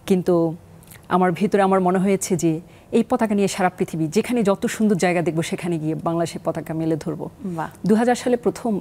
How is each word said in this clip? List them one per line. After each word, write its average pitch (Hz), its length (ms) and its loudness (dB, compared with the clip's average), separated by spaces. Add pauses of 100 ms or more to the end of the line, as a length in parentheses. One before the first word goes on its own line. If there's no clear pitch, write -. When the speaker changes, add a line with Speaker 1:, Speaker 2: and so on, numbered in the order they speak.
Speaker 1:
কিন্তু 170 500 2 (520)
আমার 180 240 4
ভেতরে 202 300 2
আমার 190 180 4
মনে 180 180 2
হয়েছে 190 380 0
যে 160 240 0 (320)
এই 226 160 4
পতাকা 226 260 0
নিয়ে 202 140 2
সারা 185 220 0
পৃথিবী, 165 360 -4
যেখানে 220 360 0
যত 196 240 0
সুন্দর 214 300 0
জায়গা 175 260 2
দেখবো 160 200 0
সেখানে 175 360 -4
গিয়ে 156 160 -4
বাংলাদেশের 165 500 -4
পতাকা 160 300 -6
মেলে 160 220 -2
ধরবো। 160 340 -8 (140)
Speaker 2:
বাহ। 170 260 -8 (160)
Speaker 1:
দু 202 80 4
হাজার 240 200 2
সালে 247 220 -2
প্রথম 214 440 -2